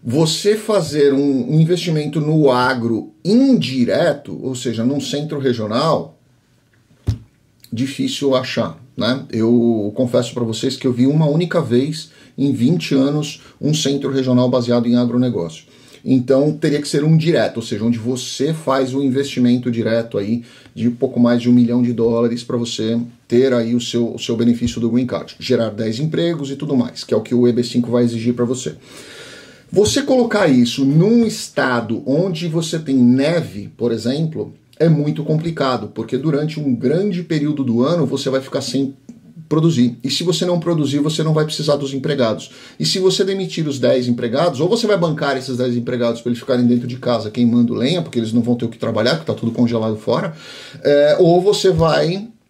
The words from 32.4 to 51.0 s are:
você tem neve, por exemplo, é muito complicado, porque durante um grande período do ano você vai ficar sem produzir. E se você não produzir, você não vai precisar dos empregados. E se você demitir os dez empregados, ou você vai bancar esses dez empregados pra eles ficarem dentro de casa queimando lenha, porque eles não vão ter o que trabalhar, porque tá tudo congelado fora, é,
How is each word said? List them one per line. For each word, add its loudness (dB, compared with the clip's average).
você -4
tem -2
neve, 2
por -2
exemplo, -4
é 4
muito 0
complicado, -2
porque -6
durante -2
um -2
grande 0
período -2
do 0
ano 2
você -4
vai 0
ficar -6
sem -4
produzir. 2
E -4
se -4
você 0
não 0
produzir, 0
você 0
não 2
vai 2
precisar -2
dos -6
empregados. -2
E -4
se -2
você 2
demitir -4
os -4
dez 2
empregados, -2
ou 0
você 0
vai 2
bancar -2
esses -6
dez 0
empregados -2
pra -4
eles -2
ficarem 0
dentro 2
de -8
casa -2
queimando 2
lenha, -2
porque -4
eles -4
não 2
vão 0
ter -4
o -4
que -10
trabalhar, 0
porque -4
tá 0
tudo -4
congelado 0
fora, -4
é, 4